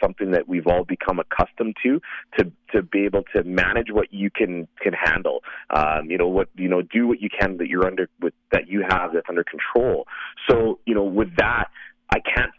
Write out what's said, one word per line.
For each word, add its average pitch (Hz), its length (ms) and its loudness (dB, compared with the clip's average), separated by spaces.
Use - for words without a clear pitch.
something 98 300 0
that 87 160 2
we've 87 200 -2
all 87 180 4
become 90 340 -2
accustomed - 640 -2
to, 139 180 2
to, 90 140 0
to 101 120 2
be 98 240 0
able 98 160 0
to 98 100 2
manage 92 460 0
what 104 220 0
you 101 180 -2
can, 90 380 -2
can 98 120 0
handle. 82 500 -2
Um, 78 400 0
you 90 80 0
know, 87 100 4
what, 92 260 0
you 92 140 -2
know, 90 140 2
do 117 260 0
what 120 120 0
you 104 100 -4
can 98 260 -2
that 85 120 -4
you're 90 180 2
under, 92 240 -2
with, 85 140 -2
that 85 160 0
you 95 180 -2
have 90 280 0
that's 85 140 -2
under 87 140 0
control. 95 640 0
So, 113 360 4
you 117 100 2
know, 104 80 4
with 98 360 0
that, 110 300 0
I 107 60 2
can't - 380 -2